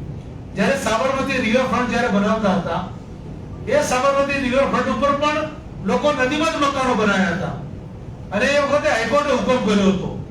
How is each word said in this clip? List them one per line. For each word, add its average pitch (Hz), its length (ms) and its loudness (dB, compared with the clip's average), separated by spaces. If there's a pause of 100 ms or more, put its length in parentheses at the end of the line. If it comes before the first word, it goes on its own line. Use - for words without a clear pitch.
(560)
જ્યારે 185 220 2
સાબરમતી 262 600 0
રિવરફ્રન્ટ 240 520 2
જ્યારે 240 180 0
બનાવતા 202 460 2
હતા, 170 300 -2 (840)
એ 285 160 4
સાબરમતી 277 680 2
રિવરફ્રન્ટ 247 380 2
ઉપર 277 260 2
પણ 294 240 2 (480)
લોકો 294 260 2
નદીમાં 302 420 0
જ - 20 -6
મકાનો 262 400 0
બનાવ્યા 190 400 2
હતા. - 200 -4 (760)
અને 214 140 0
એ 294 140 4
વખતે 285 300 2
હાઈકોર્ટે 269 420 2
હુકમ 240 340 2
કર્યો 196 260 4
હતો. 160 280 -4 (100)